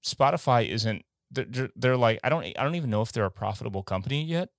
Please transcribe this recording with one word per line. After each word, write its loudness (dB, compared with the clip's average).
Spotify 2
isn't, -2
they're, -4
they're, -6
they're 2
like, 4
I 2
don't, 0
I -6
don't 0
even -2
know 2
if -2
they're 0
a 0
profitable -6
company -2
yet. -4